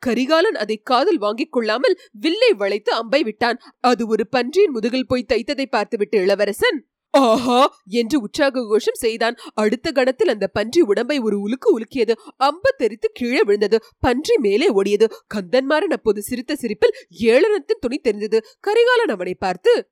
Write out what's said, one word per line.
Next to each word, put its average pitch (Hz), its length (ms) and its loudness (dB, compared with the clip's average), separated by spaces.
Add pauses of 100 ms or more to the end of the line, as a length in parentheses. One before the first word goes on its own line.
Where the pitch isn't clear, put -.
கரிகாலன் 302 500 0
அதை 214 220 -4
காதில் 269 400 0
வாங்கிக் 208 340 -4
கொள்ளாமல் 254 480 0 (120)
வில்லை 349 420 0
வளைத்து 202 380 -2
அம்பை 233 320 0
விட்டான். 233 360 -2 (200)
அது 240 280 0
ஒரு 226 200 0
பன்றியின் 302 440 2
முதுகில் 240 360 -2
போய் 247 260 -2
தைத்ததை 269 320 -2
பார்த்துவிட்டு 208 560 -2
இளவரசன், 202 680 0 (220)
"ஆஹா" 254 760 2
என்று 226 360 -2
உற்சாக 247 460 -2
கோஷம் 214 260 0
செய்தான். 240 420 -2 (180)
அடுத்த 220 380 -2
கணத்தில் 262 360 0
அந்த 208 200 -2
பன்றி 220 340 0
உடம்பை 240 380 0
ஒரு 208 200 -2
உலுக்கு 240 400 0
உலுக்கியது. 226 340 -4 (240)
அம்பு 339 400 0
தெரித்து 254 360 -4
கீழே 247 300 -2
விழுந்தது. 208 360 0 (200)
பன்றி 302 380 0
மேலே 220 300 2
ஓடியது. 202 440 2 (240)
கந்தன்மாறன் 269 580 -2
அப்போது 214 280 -2
சிரித்த 247 340 -8
சிரிப்பில் 233 380 0 (260)
ஏளனத்தின் 311 600 2
துணி 240 180 -6
தெரிந்தது. 220 460 -2 (160)
கரிகாலன் 466 500 2
அவனை 180 240 -4
பார்த்து 196 580 0